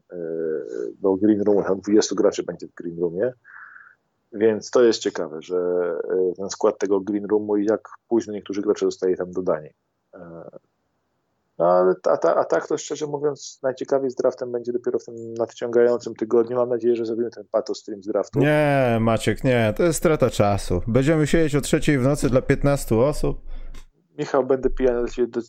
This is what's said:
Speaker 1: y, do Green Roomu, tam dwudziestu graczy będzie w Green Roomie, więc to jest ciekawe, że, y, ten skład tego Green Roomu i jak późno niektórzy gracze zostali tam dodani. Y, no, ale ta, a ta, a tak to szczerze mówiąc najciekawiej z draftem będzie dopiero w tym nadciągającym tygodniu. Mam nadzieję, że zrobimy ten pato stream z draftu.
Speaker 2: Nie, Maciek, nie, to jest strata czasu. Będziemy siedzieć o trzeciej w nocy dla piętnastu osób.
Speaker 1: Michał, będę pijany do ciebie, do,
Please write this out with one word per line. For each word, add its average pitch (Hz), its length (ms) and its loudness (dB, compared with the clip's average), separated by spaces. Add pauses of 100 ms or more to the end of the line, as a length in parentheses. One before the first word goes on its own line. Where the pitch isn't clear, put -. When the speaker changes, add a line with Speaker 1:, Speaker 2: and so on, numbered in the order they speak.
(120)
Speaker 1:
y, 90 40 -12 (840)
do 95 160 2
Green 104 260 4
Roomu, 101 200 2
tam 95 180 -2
dwudziestu 104 340 2
graczy 92 280 2
będzie 87 240 -10
w - 80 -20
Green 85 260 -10
Roomie, 90 320 -2 (1000)
więc 107 380 0
to 127 120 6
jest 113 200 6
ciekawe, 80 400 -6
że, 90 140 -4 (760)
y, - 40 -12
ten 95 140 -8
skład - 280 0
tego 98 220 0
Green 101 260 -4
Roomu 104 300 0
i 104 100 0
jak 104 220 -2 (200)
późno 107 240 0
niektórzy 101 300 -8
gracze 101 240 0
zostali 92 300 -2
tam 90 140 -6
dodani. 90 380 -4 (460)
Y, 98 40 -20 (1400)
no, 165 60 0
ale 180 380 4
ta, 165 100 2
a 147 40 2
ta, - 200 2
a - 80 2
tak 165 240 -2
to 151 100 -2
szczerze 147 280 -8
mówiąc 147 560 -6
najciekawiej 135 480 -2
z 120 40 -8
draftem 127 380 -2
będzie 120 200 -6
dopiero 123 260 -2
w - 60 -14
tym 120 100 -16 (240)
nadciągającym 120 760 0
tygodniu. 117 420 0
Mam 123 120 0
nadzieję, 120 280 0
że 117 100 -2
zrobimy 113 240 -4
ten 104 200 -16
pato 104 240 -2
stream 101 280 -12
z 92 40 -20
draftu. 104 320 -2
Speaker 2:
Nie, 139 600 2
Maciek, 113 440 0
nie, 117 320 2
to - 60 0
jest 170 160 2
strata 151 320 2
czasu. 98 560 0
Będziemy 143 400 2
siedzieć 156 300 4
o 139 40 2
trzeciej 147 380 2
w 123 40 0
nocy 143 280 2
dla 123 120 4
piętnastu 135 580 2
osób. 143 380 0 (800)
Speaker 1:
Michał, 143 280 0
będę 131 240 2
pijany 123 320 2
do 117 60 -2
ciebie, 120 200 0
do, 117 200 -4